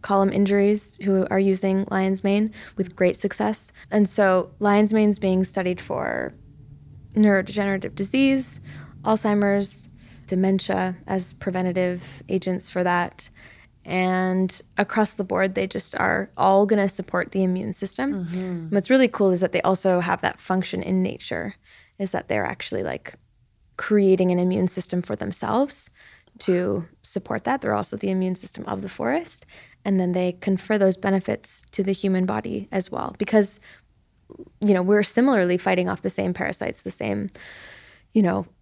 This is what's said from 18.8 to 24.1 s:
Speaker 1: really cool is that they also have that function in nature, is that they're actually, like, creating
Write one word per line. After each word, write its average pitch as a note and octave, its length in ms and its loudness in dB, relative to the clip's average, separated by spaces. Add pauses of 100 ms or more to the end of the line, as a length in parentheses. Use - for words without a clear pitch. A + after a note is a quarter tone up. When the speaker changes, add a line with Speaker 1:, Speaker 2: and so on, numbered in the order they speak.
Speaker 1:
really C4 200 6
cool G3 220 2
is F3+ 120 2
that F#3 100 0
they F3 80 0
also F3+ 400 2
have E3+ 220 0
that - 180 -4
function F#3 420 -2
in F#3 200 0
nature, - 540 -6 (420)
is G3 140 -4
that - 160 -6
they're G#3 180 0
actually, - 360 -6
like, - 340 -10 (600)
creating F#3+ 540 4